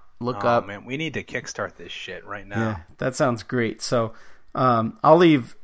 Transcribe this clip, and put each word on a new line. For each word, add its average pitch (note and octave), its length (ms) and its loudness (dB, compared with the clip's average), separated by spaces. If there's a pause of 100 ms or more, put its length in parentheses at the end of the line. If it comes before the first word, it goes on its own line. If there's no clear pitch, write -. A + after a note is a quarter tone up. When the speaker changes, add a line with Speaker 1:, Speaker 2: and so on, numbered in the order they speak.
(200)
Speaker 1:
look A#2+ 240 -4
Speaker 2:
Oh, B2 40 2
Speaker 1:
up. A#2 200 2
Speaker 2:
man, G2+ 160 -12
we B2 120 -8
need D3+ 180 -6
to G2 100 -6
kickstart - 500 -8
this F2 180 -16
shit - 320 -12
right G2+ 220 -12
now. G2+ 140 -4
Speaker 1:
Yeah, A2 160 -2 (220)
that C3 180 -4
sounds A#2+ 260 0
great. A#2 400 -2
So, A2+ 300 0 (440)
um, A#2 460 2
I'll D#3+ 140 8
leave, D#3 480 4